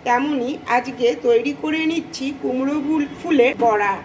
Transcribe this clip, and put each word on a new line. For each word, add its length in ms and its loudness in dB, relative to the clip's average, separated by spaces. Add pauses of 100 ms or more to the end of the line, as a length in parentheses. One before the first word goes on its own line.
তেমনি 460 0 (260)
আজকে 300 -2 (200)
তৈরি 260 2 (100)
করে 180 -2 (100)
নিচ্ছি 360 -6 (160)
কুমড়ো 340 -2 (100)
ফুল-, 340 0
ফুলের 320 4 (120)
বড়া। 300 2 (100)